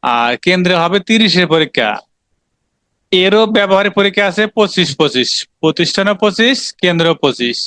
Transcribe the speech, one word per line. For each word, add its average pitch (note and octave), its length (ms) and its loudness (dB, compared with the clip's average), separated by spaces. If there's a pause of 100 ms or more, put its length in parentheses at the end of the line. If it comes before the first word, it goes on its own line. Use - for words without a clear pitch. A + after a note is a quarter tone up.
আর A#2+ 340 0
কেন্দ্রে F3+ 380 0
হবে E3+ 240 0
তিরিশের F#3+ 480 0
পরীক্ষা। D3 420 0 (1200)
এরও F#3+ 340 2
ব্যবহারিক G3+ 540 0
পরীক্ষা G3+ 280 0
আছে F#3+ 200 -2
পঁচিশ G3 480 0
পঁচিশ, B2+ 340 0 (300)
প্রতিষ্ঠানে F3 640 0
পঁচিশ, A3+ 360 2 (240)
কেন্দ্র E3+ 240 2 (100)
পঁচিশ। A#2+ 520 -2